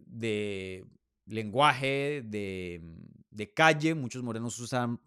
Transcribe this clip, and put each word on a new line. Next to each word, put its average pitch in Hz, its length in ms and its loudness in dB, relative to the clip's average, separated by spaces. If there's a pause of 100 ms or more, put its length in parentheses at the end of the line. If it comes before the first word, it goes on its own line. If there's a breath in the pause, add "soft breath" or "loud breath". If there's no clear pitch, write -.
de 101 800 -4 (400)
lenguaje, 135 1000 2
de, 95 600 -6 (480)
de 104 200 -10
calle, 160 440 6
muchos 127 260 -4
morenos 117 380 -4
usan 120 480 -2